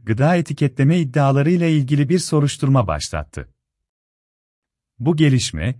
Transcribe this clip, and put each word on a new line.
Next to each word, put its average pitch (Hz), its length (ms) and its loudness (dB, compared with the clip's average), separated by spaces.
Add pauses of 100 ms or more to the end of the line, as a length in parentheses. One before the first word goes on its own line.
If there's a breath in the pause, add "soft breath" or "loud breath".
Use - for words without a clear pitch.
gıda 123 320 0
etiketleme 147 640 0
iddiaları 143 520 0
ile 170 220 2
ilgili 143 360 0
bir 175 100 2
soruşturma 139 680 0
başlattı. 76 600 -8 (1500)
Bu 147 160 0
gelişme, 127 640 0